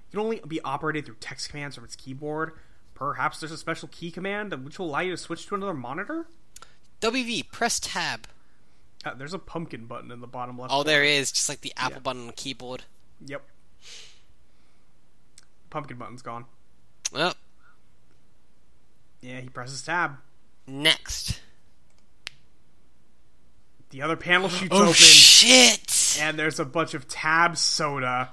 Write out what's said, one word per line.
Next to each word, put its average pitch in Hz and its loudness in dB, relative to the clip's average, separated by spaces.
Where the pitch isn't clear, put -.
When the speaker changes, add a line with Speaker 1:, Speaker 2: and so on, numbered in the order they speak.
Speaker 1:
It - -18
can 190 -4
only 220 -2
be 151 -6
operated 147 -4
through 113 -14
text - -10
commands 143 -10
from 117 -14
its - -14
keyboard. 151 -6
Perhaps 135 -2
there's 156 -8
a 151 -10
special 160 -6
key 170 -10
command 196 -6
which 147 -12
will 190 -4
allow 147 -2
you 180 -2
to 170 -4
switch - -8
to 202 -6
another 196 -4
monitor? 175 -6
Speaker 2:
W 233 0
V, 226 -4
press - -2
tab. 151 -2
Speaker 1:
Uh, 127 -6
there's 139 -10
a 185 -6
pumpkin 151 -10
button 117 -12
in 120 -14
the 123 -14
bottom 123 -10
left 127 -8
Speaker 2:
Oh, 139 4
there 147 6
Speaker 1:
corner. 147 6
Speaker 2:
is, 139 2
just - 0
like 143 -6
the 139 -8
apple 131 -2
Speaker 1:
Yeah. 113 -14
Speaker 2:
button 127 -4
on 120 -12
the 117 -12
keyboard. 127 -8
Speaker 1:
Yep. 139 -10
Pumpkin 139 -8
button's 120 -12
gone. 120 -10
Speaker 2:
Oh. 160 0
Speaker 1:
Yeah, 127 -10
he 127 -12
presses 135 -10
tab. 160 0
Speaker 2:
Next. - 0
Speaker 1:
The 135 -12
other 156 0
panel 180 4
shoots 180 -2
Speaker 2:
Oh, 196 10
Speaker 1:
open. 190 10
Speaker 2:
shit! - 12
Speaker 1:
And 156 0
there's 156 0
a 160 0
bunch 160 -2
of - -8
Tab 165 4
soda. 131 0